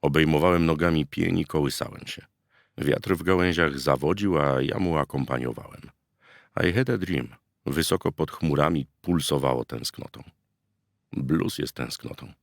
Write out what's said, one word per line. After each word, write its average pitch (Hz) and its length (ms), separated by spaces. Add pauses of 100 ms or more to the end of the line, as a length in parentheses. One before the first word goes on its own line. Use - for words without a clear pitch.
Obejmowałem 78 640
nogami 80 400
pień 85 340
i 80 60
kołysałem - 600
się. - 180 (520)
Wiatr 71 380
w 82 80
gałęziach 85 560
zawodził, 76 600
a 69 220
ja - 180
mu 85 180
akompaniowałem. 64 840 (880)
I 87 40
had 127 160
a 120 80
dream. 87 300 (380)
Wysoko - 460
pod - 200
chmurami 73 560 (140)
pulsowało 67 640
tęsknotą. - 580 (880)
Blues - 460
jest - 160
tęsknotą. - 680